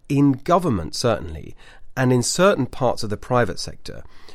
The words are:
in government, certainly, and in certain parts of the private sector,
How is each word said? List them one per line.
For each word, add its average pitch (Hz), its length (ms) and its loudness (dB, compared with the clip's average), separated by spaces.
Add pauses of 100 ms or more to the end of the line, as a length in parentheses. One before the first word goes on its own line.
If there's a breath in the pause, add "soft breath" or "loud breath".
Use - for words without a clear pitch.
in 143 240 4
government, 135 640 0
certainly, 80 580 -2 (420 soft breath)
and 127 160 4
in 123 100 4
certain 180 440 2
parts - 380 -2
of 107 40 -2
the 104 80 -4
private 120 440 0
sector, - 420 -10 (320 soft breath)